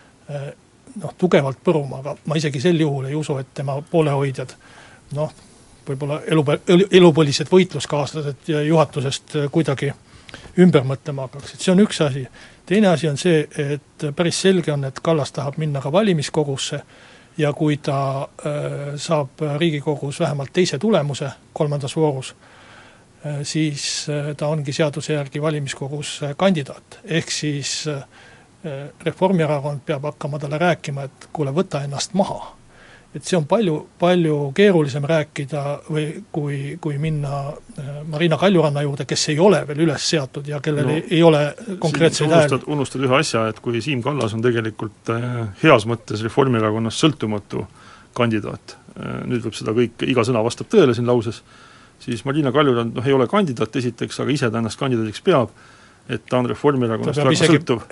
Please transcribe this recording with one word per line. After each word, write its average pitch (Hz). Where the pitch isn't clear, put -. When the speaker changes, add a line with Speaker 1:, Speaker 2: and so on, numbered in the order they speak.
Speaker 1:
eh, 143
noh, -
tugevalt 147
põruma, 139
aga 139
ma 151
isegi 143
sel 170
juhul 139
ei 139
usu, 151
et 135
tema 139
poolehoidjad, 139
noh, 151
võib-olla 143
elu-, 160
elu-, 185
elupõlised 156
võitluskaaslased 151
ja 147
juhatusest, 147
eh, 143
kuidagi 139
ümber 160
mõtlema 135
hakkaksid. -
See 185
on 202
üks -
asi. 135
Teine 220
asi 160
on 143
see, 156
et 147
päris 170
selge 185
on, 143
et 131
Kallas 160
tahab 135
minna 151
ka 143
valimiskogusse 151
ja 147
kui 151
ta, 139
äh, 143
saab 151
Riigikogus 143
vähemalt 143
teise 175
tulemuse 147
kolmandas 147
voorus, 147
äh, 147
siis, 151
äh, 147
ta 143
ongi 147
seaduse 151
järgi 143
valimiskogus, 147
äh, 143
kandidaat. 160
Ehk 160
siis, 147
äh, 139
Reformierakond 151
peab 143
hakkama 147
talle 147
rääkima, 151
et -
kuule, 139
võta 151
ennast 139
maha. -
Et 156
see -
on 165
palju, 190
palju 170
keerulisem 156
rääkida 147
või 151
kui, 143
kui 143
minna, 143
äh, 135
Marina 160
Kaljuranna 156
juurde, 143
kes -
ei 147
ole 165
veel 147
üles 156
seatud 143
ja 147
kellel 143
Speaker 2:
No, 151
Speaker 1:
ei, 160
ei 151
ole 156
Speaker 2:
siin 185
Speaker 1:
konkreetseid 151
Speaker 2:
unustad, 156
Speaker 1:
hääli. -
Speaker 2:
unustad 131
ühe 127
asja, 123
et -
kui 117
Siim 127
Kallas 120
on 113
tegelikult, 113
äh, 120
heas 117
mõttes 110
Reformierakonnast 113
sõltumatu 113
kandidaat, -
äh, 123
nüüd 123
võib 107
seda 120
kõik, 123
iga 123
sõna 113
vastab -
tõele 151
siin 120
lauses, 117
siis 120
Marina 135
Kaljurand, 120
noh, 127
ei 135
ole 123
kandidaat 135
esiteks, 120
aga 131
ise 120
ta 117
ennast 110
kandidaadiks 113
peab, 139
et 120
ta 127
on 123
Reformierakonnast 117
Speaker 1:
Ta 143
peab 135
Speaker 2:
väga 127
Speaker 1:
isegi 156
Speaker 2:
sõltuv. 123